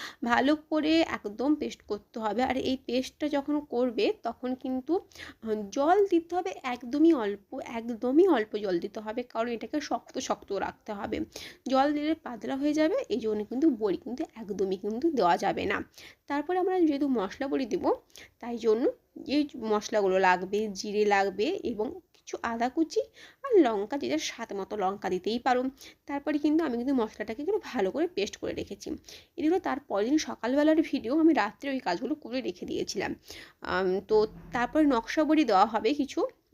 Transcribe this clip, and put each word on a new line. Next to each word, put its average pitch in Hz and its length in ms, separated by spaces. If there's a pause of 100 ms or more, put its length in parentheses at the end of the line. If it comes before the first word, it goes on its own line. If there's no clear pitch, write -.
(240)
ভালো 240 320
করে 311 360 (240)
একদম 240 380
পেস্ট 285 280
করতে - 360
হবে। 220 240
আর 262 140
এই 262 200 (100)
পেস্টটা 254 420
যখন 294 320
করবে, 240 460 (160)
তখন 240 320
কিন্তু, 254 440
আহ, - 560 (160)
জল 302 280 (140)
দিতে 339 240
হবে 370 140 (120)
একদমই 269 500
অল্প, 208 360 (300)
একদমই 247 500
অল্প 233 300
জল 196 200
দিতে 208 220
হবে, 214 200 (120)
কারণ 233 160
এটাকে 233 320
শক্ত - 380
শক্ত - 340
রাখতে - 400
হবে। 214 240 (520)
জল 269 240
দিলে 294 220
পাতলা 240 420
হয়ে 294 180
যাবে, 311 220 (120)
এই - 120
জন্য 214 240
কিন্তু 262 220 (160)
বড়ি 196 220
কিন্তু 254 200 (160)
একদমই 196 160 (200)
কিন্তু 220 340
দেওয়া 190 260
যাবে 175 300
না। 196 120 (480)
তারপরে 294 320
আমরা 370 220
যেহেতু 294 280
মশলা 233 440
বড়ি 277 140
দেবো, 208 240 (500)
তাই 240 180
জন্য 226 260 (420)
যে 262 100 (340)
মশলাগুলো 208 480
লাগবে, 185 400 (200)
জিরে 208 260
লাগবে 202 420 (260)
এবং 214 140 (280)
কিছু - 280
আদা 233 260
কুচি 330 340 (420)
আর 554 80 (140)
লঙ্কা, 214 320
যে 277 100
যার 294 100
স্বাদ - 300 (120)
মতো 190 160
লঙ্কা 196 340
দিতেই 196 280
পারো। 254 240 (440)
তারপরে 294 320
কিন্তু 311 260
আমি 247 160
কিন্তু 269 140
মশলাটাকে 220 480
একটু 392 220
ভালো 196 260
করে 320 160 (100)
পেস্ট 202 200
করে - 160
রেখেছি। - 360 (480)
এগুলো 320 220
তার 269 220
পরের 208 280
দিন 294 100
সকালবেলার 294 600 (100)
ভিডিও, 254 300
আমি 320 120 (100)
রাত্রে 220 280
ওই 262 100
কাজগুলো 220 340
করে 254 260
রেখে 220 260
দিয়েছিলাম। - 460 (500)
আম, 185 260 (120)
তো 214 160 (360)
তারপরে 247 320 (100)
নকশা 233 300
বড়ি 311 200
দেওয়া 208 220
হবে 220 280
কিছু, 294 260 (340)